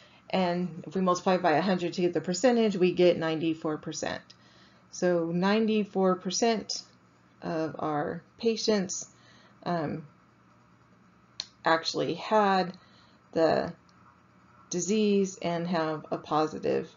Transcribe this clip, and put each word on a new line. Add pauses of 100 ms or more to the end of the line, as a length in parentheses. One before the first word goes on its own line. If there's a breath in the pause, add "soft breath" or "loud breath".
(280 loud breath)
And
if
we
multiply
by
a
hundred
to
get
the
percentage,
we
get
ninety-four
percent. (680 soft breath)
So
ninety-four
percent (580)
of
our (160)
patients, (580 loud breath)
um, (1600)
actually
had (560 loud breath)
the (960)
disease
and
have
a
positive